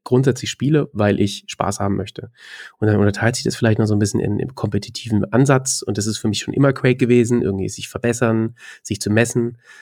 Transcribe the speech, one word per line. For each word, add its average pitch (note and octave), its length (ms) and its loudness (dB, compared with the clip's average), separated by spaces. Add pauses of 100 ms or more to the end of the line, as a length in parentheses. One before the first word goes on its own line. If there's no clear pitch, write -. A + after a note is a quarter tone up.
grundsätzlich B2+ 480 2
Spiele, C#3+ 440 0
weil G#2 260 2
ich - 260 -2
Spaß - 320 -4
haben G2 180 0
möchte. G2 360 -10 (460)
Und G#2+ 100 2
dann G#2+ 80 4
unterteilt G#2 400 2
sich - 80 -6
das A#2+ 100 0
vielleicht A2 240 2
noch A2 80 2
so G#2 80 2
ein G#2 40 2
bisschen G#2 200 0
in, G2+ 200 -2
im - 160 -4
kompetitiven G#2 760 -4
Ansatz. C3 520 2
Und G#2+ 160 -4
das G#2 80 -2
ist A2 100 -4
für - 120 -4
mich G#2 100 -2
schon - 160 -6
immer C#3 180 2
Quake B2+ 240 0
gewesen, A#2+ 460 4
irgendwie G2 260 -2
sich - 220 -12
verbessern, A2+ 680 0 (260)
sich - 160 -6
zu - 120 -4
messen, A#2 480 0 (240)